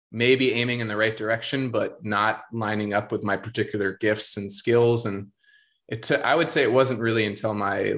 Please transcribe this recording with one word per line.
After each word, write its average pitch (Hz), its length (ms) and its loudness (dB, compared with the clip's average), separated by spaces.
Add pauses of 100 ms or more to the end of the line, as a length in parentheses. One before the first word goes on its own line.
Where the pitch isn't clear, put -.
(100)
maybe 123 420 4
aiming 120 280 0
in 110 80 -4
the 107 80 -4
right 110 200 2
direction, 117 540 -2
but 101 340 -2
not 104 380 0 (100)
lining 107 420 -2
up 104 180 -2
with 104 120 -2
my 98 120 0
particular 101 640 -4
gifts 107 360 0
and 101 140 -8
skills. 117 560 2
And 101 220 -6 (600)
it 117 160 -8
took, - 180 0
I 127 120 4
would 165 160 2
say 147 120 2
it 117 100 2
wasn't 127 280 2
really 113 260 0
until 104 260 -4
my 101 460 0